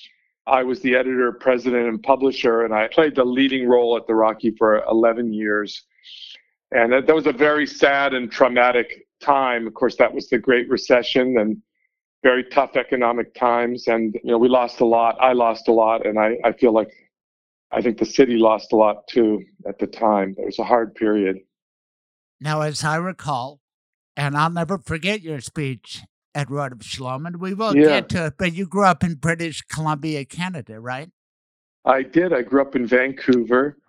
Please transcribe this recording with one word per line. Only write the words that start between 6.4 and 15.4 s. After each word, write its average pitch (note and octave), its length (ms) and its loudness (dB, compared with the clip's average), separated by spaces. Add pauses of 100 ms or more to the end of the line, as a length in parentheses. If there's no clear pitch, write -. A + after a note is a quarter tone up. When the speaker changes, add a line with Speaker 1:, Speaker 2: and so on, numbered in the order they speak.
Speaker 1:
And A#2+ 200 2
that, C3 140 2
that D#3 80 6
was D3+ 120 0
a D3 60 2
very D3 340 2
sad C#3 480 2
and B2 160 -4
traumatic B2 760 2 (140)
time. B2+ 460 0
Of G#2+ 80 -10
course, A#2+ 220 -2
that A#2+ 160 4
was - 160 -8
the B2 100 0
Great B2 300 2
Recession B2+ 720 2
and G#2+ 180 0 (680)
very B2+ 220 2
tough C3+ 320 -2
economic A#2+ 580 -2
times. A#2+ 540 0
And, A2+ 260 0 (100)
you B2 60 -6
know, A#2 80 2
we B2 100 4
lost B2 320 0
a B2+ 40 4
lot. A#2 360 4
I B2+ 120 4
lost A#2 360 0